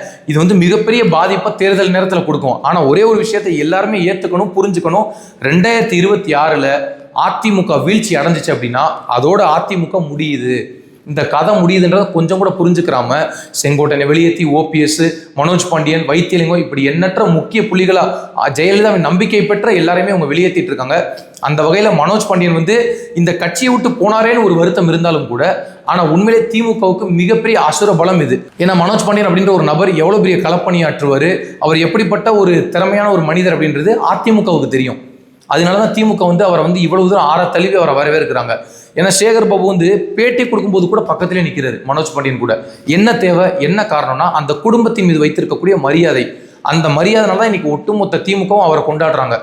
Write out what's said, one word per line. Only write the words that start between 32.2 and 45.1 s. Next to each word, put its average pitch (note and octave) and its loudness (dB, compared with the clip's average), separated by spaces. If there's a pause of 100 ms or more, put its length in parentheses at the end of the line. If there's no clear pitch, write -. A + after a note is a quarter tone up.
ஒரு F#3+ 4 (140)
திறமையான G3+ 0
ஒரு E3+ 0
மனிதர் F3 0
அப்படின்றது D3+ 0 (180)
அ F#3+ 0 (100)
தி A3+ 2
மு G#3 4
கவுக்கு D#3 -2
தெரியும். B2+ -4 (480)
அதனாலதான் F#3 0
தி G#3+ -2
மு G#3+ 2
க F3+ 0
வந்து F3 2
அவரை F3 2
வந்து F3 0
இவ்வளவு F3+ 2
தூரம் F3+ 2
ஆற E3+ 2 (140)
தழுவி F#3 0
அவரை E3 2
வரவேற்கிறாங்க. C#3 -2 (420)
ஏன்னா F#3 2
சேகர் A3+ 2
பாபு F#3+ 2
வந்து F3+ 2 (260)
பேட்டி B3 0
கொடுக்கும்போது G3 0
கூட A3 0
பக்கத்திலே F3+ -2
நிக்கிறாரு C3+ -4 (100)
மனோஜ் D#3 -4
பாண்டியன் C3+ -4
கூட. A#2+ 0 (340)
என்ன F3+ 2
தேவை, F3+ 2 (140)
என்ன E3 0
காரணம்னா D3 -2
அந்த D3+ -2
குடும்பத்தின் A3 0
மீது D#3+ 2